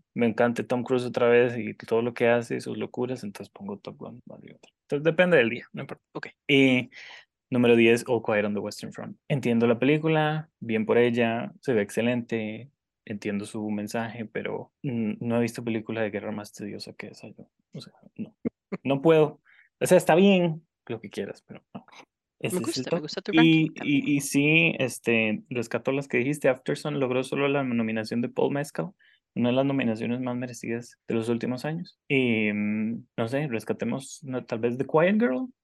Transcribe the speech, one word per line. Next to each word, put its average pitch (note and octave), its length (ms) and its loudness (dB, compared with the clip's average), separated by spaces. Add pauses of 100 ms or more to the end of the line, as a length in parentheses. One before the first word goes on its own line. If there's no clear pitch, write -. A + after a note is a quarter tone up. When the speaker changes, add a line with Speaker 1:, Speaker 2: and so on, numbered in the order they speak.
(120)
Speaker 1:
me A#2 140 0
encanta A#2 400 0
Tom B2+ 180 -2
Cruise B2 220 0
otra A#2+ 220 2
vez A#2+ 280 4
y G#2+ 160 -6
todo A2+ 300 -2
lo A#2+ 100 -4
que A#2+ 160 2
hace, A#2+ 320 0
sus B2 160 -8
locuras, B2 480 -6
entonces G#2 260 -12
pongo - 280 -12
Top - 180 -16
Gun, B2 300 -16
más - 160 -18
de - 120 -20
otra. - 160 -20 (120)
Entonces C#3+ 220 -4
depende E3 340 4
del A#2 100 4
día, A#2+ 240 -8
no - 80 -12
importa. - 220 -14 (100)
Speaker 2:
Ok. - 140 -12 (200)
Speaker 1:
Y C3 440 4 (580)
número A#2+ 260 6
diez, A#2 320 6
All A2+ 160 0
Quiet G#2+ 220 0
on G#2 80 -2
the G#2 80 -4
Western - 320 -10
Front. A2+ 240 -12 (120)
Entiendo A#2 380 2
la A#2 120 4
película, D#3 720 2 (100)
bien A2 240 -2
por A2 140 4
ella, A#2+ 640 2
se C3+ 100 -2
ve G#2+ 80 4
excelente, A2+ 920 -2 (360)
entiendo G#2 400 -6
su G#2+ 240 -6
mensaje, A2 560 -6
pero, - 460 -8 (100)
mm, A#2 380 -2
no A#2 180 0
he - 40 2
visto A#2 220 -4
película A2+ 380 -4
de G#2 80 -2
guerra G#2 220 -6
más G#2 200 -10
tediosa G#2 420 -12
que - 140 -16
esa G#2 200 -18
yo. - 200 -20 (280)
O D3+ 40 -14
sea, - 120 -20 (240)
no. - 180 -12 (500)
No C3+ 180 0
puedo. D#3 380 4 (400)
O - 60 0
sea, F#3 120 8
está D#3+ 160 4
bien, F3 500 4 (220)
lo A2+ 140 -8
que G3+ 100 -14
quieras, - 360 -8
pero - 140 -18 (140)
no. - 100 -16 (540)
Ese G3 180 -4
Speaker 2:
Me F#3 60 -4
Speaker 1:
es D#4+ 140 -6
el B2+ 80 -4
Speaker 2:
gusta, - 80 -6
me E3+ 40 0
Speaker 1:
top. D#3+ 40 -2
Speaker 2:
gusta D#3 200 -10
tu G#3 120 -8
Speaker 1:
Y, D#3+ 60 4
Speaker 2:
ranking D#3+ 360 6
también. C#3+ 300 0
Speaker 1:
y, D3 120 0
y C#3 40 0
sí, D3+ 580 2
este, A2+ 720 0
rescato A#2+ 400 -4
las C#3 180 -2
que B2+ 100 -2
dijiste. C#3+ 300 0
Aftersun C#3+ 520 -2
logró B2+ 240 0
solo C#3 240 -2
la C#3 160 0
nominación A2+ 560 -2
de A#2+ 80 -2
Paul C3+ 260 0
Mescal, - 380 -6 (420)
una A#2+ 160 0
de B2+ 60 2
las C#3 100 2
nominaciones A#2+ 540 -2
más B2 160 -6
merecidas A#2 640 -8 (100)
de - 80 -2
los A2+ 120 -4
últimos A#2+ 360 -2
años. E3 340 -8 (100)
Y, A#2 440 2
mm, G#2+ 540 -4 (100)
no A2+ 120 -2
sé, C#3 200 -2
rescatemos A#2+ 760 -6
una, B2+ 240 -8
tal A2+ 140 -6
vez A#2+ 180 -2
The C3+ 80 -2
Quiet F3 320 2
Girl, B3+ 300 0 (160)